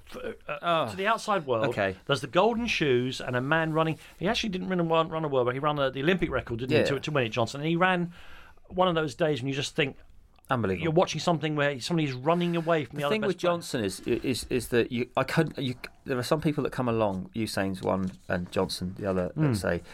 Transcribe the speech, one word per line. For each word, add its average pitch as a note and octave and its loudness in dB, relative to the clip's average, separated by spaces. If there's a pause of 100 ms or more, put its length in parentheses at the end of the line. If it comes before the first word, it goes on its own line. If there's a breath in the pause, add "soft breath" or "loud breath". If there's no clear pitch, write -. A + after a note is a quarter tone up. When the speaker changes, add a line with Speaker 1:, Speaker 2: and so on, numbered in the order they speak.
(100)
Speaker 1:
f-, - -10 (160)
uh, D3 -8
Speaker 2:
Oh. D#3+ 0
Speaker 1:
to F#2+ -8
the F#3+ -2
outside G#3 0
world, A#2+ 2
Speaker 2:
Okay. G2 0
Speaker 1:
there's C#3 0
the C#3 -8
golden A3 2
shoes B2+ 0
and C3 -4
a B2 0
man D#3+ 0
running. D#3+ 0 (200 loud breath)
He E3 -2
actually A#3 0
didn't F#3 -6
run F#3 0
a, E3+ 2
run D#3+ 0
a D3+ 0
world, C3 2
but B2 0
he C3+ -4
ran D3+ 0
a, C3+ 2
the C3+ -6
Olympic E3+ 2
record, A#2+ -4
didn't C3 -4
Speaker 2:
Yeah. C#3+ 6
Speaker 1:
he, D#2 2
to, C3 -2
to D#3 -8
win C#3 2
it, A2+ -2
Johnson? B2 -2
And D#3 0
he E3+ 2
ran F3 2 (540 loud breath)
one F#3 2
of E3 2
those D#3 0
days D3+ 0
when C3+ -4
you C3+ -2
just C#3 -6
think, C#3 0 (540)
Speaker 2:
Unbelievable. G#2 0
Speaker 1:
you're D#3+ 0
watching D#3+ 2
something D#3 0
where C#3+ 2
somebody's D3+ 0
running E3+ 2
away D#3+ 2
from C#3+ -12
the D3 -6
Speaker 2:
The C#3+ 0
Speaker 1:
other D3 2
Speaker 2:
thing G#3+ 0
Speaker 1:
best G#3 0
Speaker 2:
with F3+ 0
Speaker 1:
player. F3 2
Speaker 2:
Johnson D#3 -2
is, F#2+ -2
is, - -2
is B2+ -2
that A#2 2
you, A#2+ -2
I C3+ 2
couldn't, D3+ 0
you, B2+ -4 (320)
there B2+ -2
are B2 -2
some D#3 0
people D3 0
that - -2
come B2+ -2
along, G2+ 0
Usain's G2 -2
one F#2+ 0 (160)
and F2+ -2
Johnson F#2 -2
the G#2+ -6
other, F#2 0
Speaker 1:
Mm. D3+ 2
Speaker 2:
let's G#2+ 0
say, F2 -2 (120)